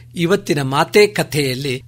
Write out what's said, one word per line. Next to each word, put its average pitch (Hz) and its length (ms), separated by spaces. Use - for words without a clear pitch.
ಇವತ್ತಿನ 170 460
ಮಾತೇ 160 440
ಕಥೆಯಲ್ಲಿ 139 800